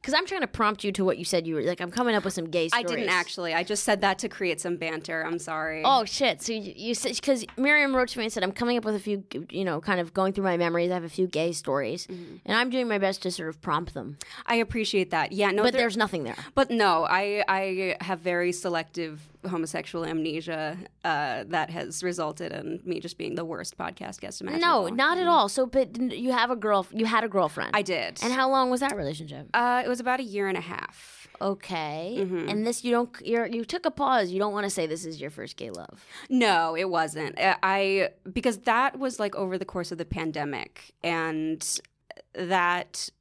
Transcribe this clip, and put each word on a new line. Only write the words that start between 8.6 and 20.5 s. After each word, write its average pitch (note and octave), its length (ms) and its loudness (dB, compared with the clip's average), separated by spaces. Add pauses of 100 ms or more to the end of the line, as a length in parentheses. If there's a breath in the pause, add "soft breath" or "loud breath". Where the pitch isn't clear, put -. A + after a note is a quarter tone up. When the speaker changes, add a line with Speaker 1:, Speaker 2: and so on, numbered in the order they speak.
Speaker 1:
up A3 80 -2
with G#3+ 100 0
a G3+ 40 -2
few, G3+ 260 -4 (240)
you F#3+ 160 -4
know, E3 160 -2
kind F#3 180 2
of E3+ 140 -4
going F#3+ 180 2
through G3 140 -2
my F#3 100 4
memories. E3+ 360 2
I - 20 0
have F3 100 -2
a E3 60 -10
few F#3 180 0
gay E3+ 240 0
stories." C#3+ 560 -2
Speaker 2:
Mm-hmm. F3 280 -12 (100)
Speaker 1:
And G#3 120 0
I'm B3 120 2
doing B3 180 0
my G#3 120 0
best G3 240 0
to F#3 80 -2
sort E3 180 -6
of D#3 100 -12
prompt E3 360 -2
them. C#3+ 220 -10 (280 loud breath)
Speaker 2:
I A#3 100 0
appreciate A3 540 0
that. D#3+ 240 0
Yeah, G3 180 2
no, G#3 120 2
Speaker 1:
But B3 100 4
Speaker 2:
there C4 80 4
Speaker 1:
there's A3+ 160 2
nothing F#3+ 260 0
there. A2+ 140 -6 (180 loud breath)
Speaker 2:
But F3+ 160 4
no, F#3+ 380 6
I, G3+ 400 2
I F#3+ 500 0
have F3 200 -4
very F3 340 0
selective D#3+ 760 -6 (200)
homosexual E3 560 -4
amnesia, D#3+ 760 -4 (280)